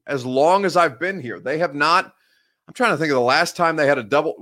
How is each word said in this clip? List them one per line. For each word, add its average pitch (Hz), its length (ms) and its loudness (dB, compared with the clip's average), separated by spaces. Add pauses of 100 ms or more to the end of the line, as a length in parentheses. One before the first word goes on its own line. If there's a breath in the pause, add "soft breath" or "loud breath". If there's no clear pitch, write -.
as 135 180 -6
long 151 400 2
as 170 140 0
I've 151 200 2
been 180 220 -6
here. 110 200 -10
They 147 180 -6
have 165 160 -2
not, 160 400 0 (520)
I'm 160 60 -20
trying 220 200 0
to 156 40 0
think 151 140 -2
of 139 60 2
the 127 40 2
last 143 340 2
time 165 220 0
they 151 100 0
had 139 120 2
a 123 40 -4
double, 143 400 0